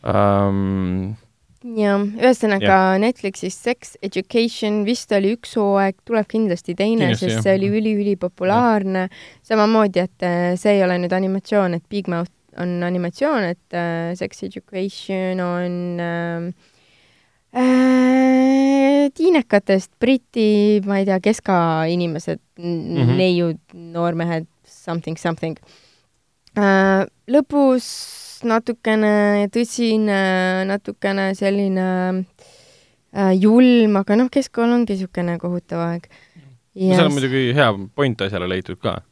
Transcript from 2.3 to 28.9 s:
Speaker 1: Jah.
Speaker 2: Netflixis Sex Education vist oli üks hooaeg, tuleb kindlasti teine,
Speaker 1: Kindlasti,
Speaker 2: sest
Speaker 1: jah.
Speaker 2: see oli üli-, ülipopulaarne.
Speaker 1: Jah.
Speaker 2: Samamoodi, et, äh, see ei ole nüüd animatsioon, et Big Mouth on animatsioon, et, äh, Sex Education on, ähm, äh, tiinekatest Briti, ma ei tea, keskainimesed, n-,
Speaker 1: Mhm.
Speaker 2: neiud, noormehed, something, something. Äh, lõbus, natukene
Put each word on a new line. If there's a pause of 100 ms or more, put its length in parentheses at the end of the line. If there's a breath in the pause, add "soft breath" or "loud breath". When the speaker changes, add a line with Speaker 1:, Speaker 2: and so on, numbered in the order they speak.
Speaker 1:
Jah.
Speaker 2:
Netflixis
Sex
Education
vist
oli
üks
hooaeg, (100)
tuleb
kindlasti
teine,
Speaker 1:
Kindlasti,
Speaker 2:
sest
Speaker 1:
jah.
Speaker 2:
see
oli (140)
üli-,
ülipopulaarne.
Speaker 1:
Jah. (160)
Speaker 2:
Samamoodi,
et,
äh,
see
ei
ole
nüüd
animatsioon,
et
Big
Mouth (320)
on (100)
animatsioon,
et,
äh,
Sex
Education
on, (220)
ähm, (1080 soft breath)
äh,
tiinekatest
Briti,
ma
ei
tea,
keskainimesed, (140)
n-,
Speaker 1:
Mhm.
Speaker 2:
neiud, (120)
noormehed, (140)
something,
something. (1000 soft breath)
Äh, (240)
lõbus, (520)
natukene